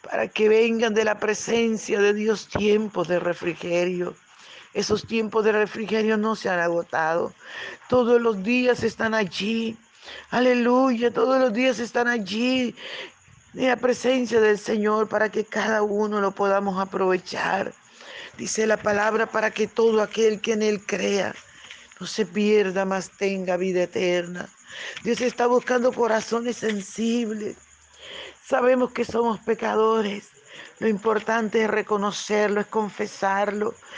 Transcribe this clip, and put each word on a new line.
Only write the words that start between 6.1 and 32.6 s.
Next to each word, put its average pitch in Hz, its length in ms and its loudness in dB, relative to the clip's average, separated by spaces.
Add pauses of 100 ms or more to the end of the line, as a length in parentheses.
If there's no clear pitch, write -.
no 214 200 0
se - 120 -6
han 180 120 0
agotado. 170 720 0 (560)
Todos 240 320 6
los 220 220 0
días 247 400 2
están 220 320 -2
allí. 220 600 -2 (540)
Aleluya, 247 840 4
todos 262 280 4
los 254 120 4
días 247 260 2
están 240 300 -2
allí 240 680 0 (800)
en 254 140 0
la 247 80 2
presencia 247 640 0
del 214 200 6
Señor 214 500 0
para 208 220 0
que 214 160 -2
cada 214 360 0
uno 208 380 0
lo 196 120 2
podamos 196 460 0
aprovechar. 185 960 -2 (640)
Dice 220 300 -2
la 214 100 2
palabra: 214 480 0
"Para 220 260 -2
que 208 160 -2
todo 220 360 2
aquel 214 400 0
que 226 100 -2
en 214 100 0
él 208 220 0
crea 202 500 -2 (640)
no 180 80 -10
se 208 200 -4
pierda, 196 580 2
mas 190 240 -4
tenga 190 480 -2
vida 180 280 0
eterna". 175 680 -2 (540)
Dios 233 180 0
está 240 240 0
buscando 247 440 2
corazones 226 680 -2
sensibles. 214 1000 -4 (880)
Sabemos 247 480 2
que 233 140 -2
somos 226 340 0
pecadores. 220 880 0 (500)
Lo 220 100 0
importante 220 760 0
es 208 60 0
reconocerlo, 208 880 0